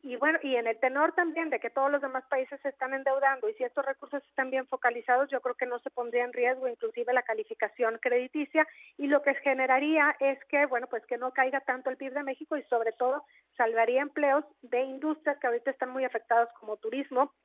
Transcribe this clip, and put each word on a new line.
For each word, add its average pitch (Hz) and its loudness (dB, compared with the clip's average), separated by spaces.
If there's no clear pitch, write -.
y 254 -8
bueno, 311 2
y 262 0
en 233 0
el 226 -4
tenor 285 2
también 330 0
de 247 -2
que 233 -6
todos 269 0
los 285 0
demás 262 -6
países 262 -4
se 277 -4
están 262 -6
endeudando 269 0
y 220 -6
si 254 -6
estos 269 -4
recursos 269 -6
están 262 -4
bien 262 -2
focalizados, 247 0
yo 262 -4
creo 247 -4
que 254 -4
no 240 -6
se 262 -10
pondría 240 -2
en 247 -6
riesgo 254 0
inclusive 240 -4
la 247 2
calificación 220 -4
crediticia, 269 0
y 285 -4
lo 285 4
que 269 2
generaría 277 2
es 269 2
que, 294 4
bueno, 254 -2
pues 233 -8
que 240 -4
no 254 -4
caiga 269 0
tanto 254 -4
el 262 -6
pib 269 -8
de 285 -4
México 285 -6
y 269 -6
sobre 226 0
todo 262 -2
salvaría 226 2
empleos 294 2
de 247 -2
industrias 285 -4
que 262 -2
ahorita 233 -2
están 262 -6
muy 262 -4
afectadas 233 2
como 214 -10
turismo 262 -2